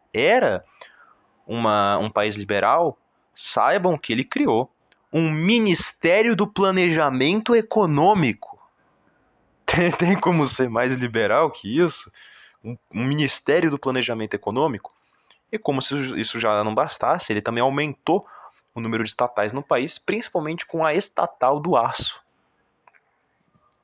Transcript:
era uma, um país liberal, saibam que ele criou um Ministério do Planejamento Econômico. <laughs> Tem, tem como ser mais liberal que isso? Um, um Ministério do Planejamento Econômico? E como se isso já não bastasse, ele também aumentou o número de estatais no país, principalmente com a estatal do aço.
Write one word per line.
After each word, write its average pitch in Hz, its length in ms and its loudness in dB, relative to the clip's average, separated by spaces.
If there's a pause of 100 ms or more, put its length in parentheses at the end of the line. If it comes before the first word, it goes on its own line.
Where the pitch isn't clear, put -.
(140)
era 139 500 2 (840)
uma, 104 520 2
um 104 120 -2
país 107 280 0
liberal, 104 600 0 (380)
saibam 165 640 0
que - 160 -6
ele 123 100 -2
criou 135 480 0 (400)
um 160 180 0
Ministério 196 1040 2
do 208 140 2
Planejamento 180 1080 2
Econômico. 185 1040 2 (540)
<laughs> - 560 -20
Tem, 175 240 2
tem 175 260 2
como 165 280 2
ser 127 240 -2
mais 123 240 0
liberal 120 580 0
que 127 320 -2
isso? - 260 -4 (540)
Um, 113 140 -12 (160)
um 113 100 -4
Ministério 147 640 0
do 143 80 -2
Planejamento 120 560 -4
Econômico? 117 640 -2 (560)
E 220 60 -6
como 135 240 -2
se - 120 -6 (240)
isso 110 220 -6
já 107 240 0
não 107 100 -2
bastasse, 135 600 -2
ele 104 80 -2
também 117 200 -2
aumentou 147 640 -2 (480)
o 120 60 -10
número 113 240 -2
de 107 60 -6
estatais 107 420 -2
no 135 100 -8
país, 143 360 -2
principalmente 170 680 -6
com 160 200 -2
a 151 80 2
estatal 147 640 0
do 160 160 0
aço. - 460 -2 (1600)